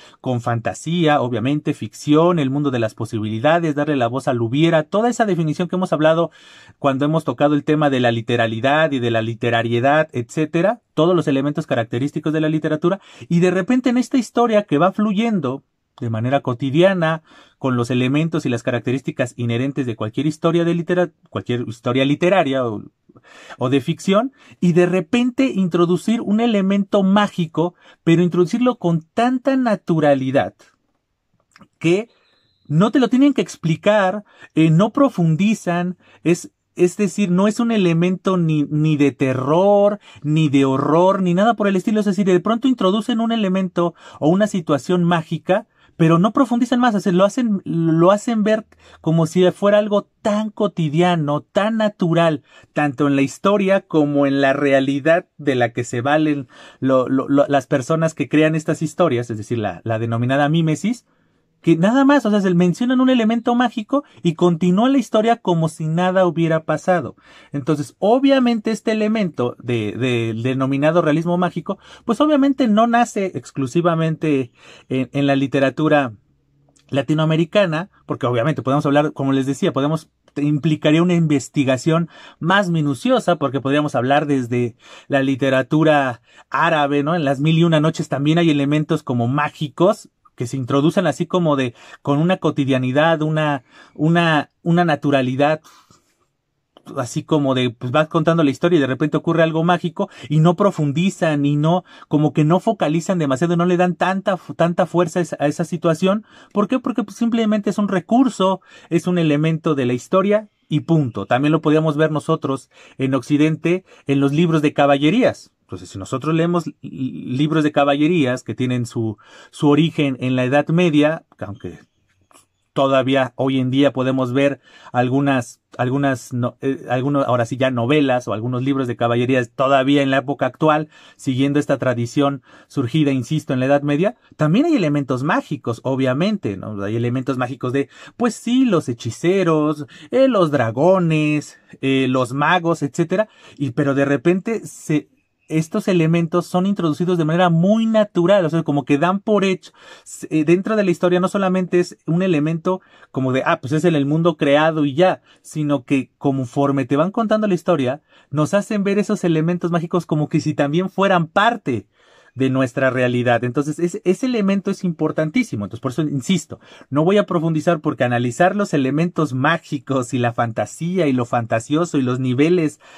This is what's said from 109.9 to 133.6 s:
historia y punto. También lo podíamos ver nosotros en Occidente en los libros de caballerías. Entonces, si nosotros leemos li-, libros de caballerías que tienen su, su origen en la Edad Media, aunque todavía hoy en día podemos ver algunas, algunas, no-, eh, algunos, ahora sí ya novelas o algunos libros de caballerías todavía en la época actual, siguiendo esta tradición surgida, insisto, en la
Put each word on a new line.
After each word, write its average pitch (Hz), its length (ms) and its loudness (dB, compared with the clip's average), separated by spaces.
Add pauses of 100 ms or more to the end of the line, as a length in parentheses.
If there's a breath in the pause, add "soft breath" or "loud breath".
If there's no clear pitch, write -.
historia 202 560 0 (180)
y 151 120 -2
punto. 135 480 0
También 139 240 2
lo 160 100 0
podíamos 156 360 0
ver 156 140 0
nosotros 151 600 -4 (260 soft breath)
en 131 160 -2
Occidente 156 720 0 (220 soft breath)
en 139 120 2
los 139 120 2
libros 160 320 2
de 147 100 0
caballerías. 147 800 2 (100)
Entonces, 90 280 -16
si - 100 -12
nosotros 135 360 -4
leemos 170 300 0 (160)
li-, 127 560 -8
libros 151 260 2
de 147 80 0
caballerías 143 720 0
que 113 120 -8
tienen 123 300 -4
su, 110 320 -6 (340 loud breath)
su - 180 0
origen 147 500 2
en 131 160 -2
la 127 80 0
Edad 143 240 0
Media, 160 580 2 (140)
aunque 95 400 -12 (920)
todavía 135 640 0
hoy 135 240 -2
en 127 100 -2
día 135 220 4
podemos 131 420 -2
ver 139 260 0 (320 loud breath)
algunas, 127 680 0 (160)
algunas, 131 560 -2
no-, 123 280 -4
eh, 135 280 -4
algunos, 135 360 0
ahora 120 200 0
sí 139 120 -8
ya 131 140 0
novelas 127 560 0
o 113 60 -4
algunos 123 300 -4
libros 135 240 -2
de 120 80 -6
caballerías 120 600 0
todavía 139 460 2
en 135 80 0
la 135 80 2
época 135 280 -4
actual, 156 440 0 (260 loud breath)
siguiendo 139 440 0
esta 143 180 0
tradición 131 640 -2 (240 soft breath)
surgida, 139 440 0
insisto, 139 420 -4
en 127 60 -2
la 127 80 -2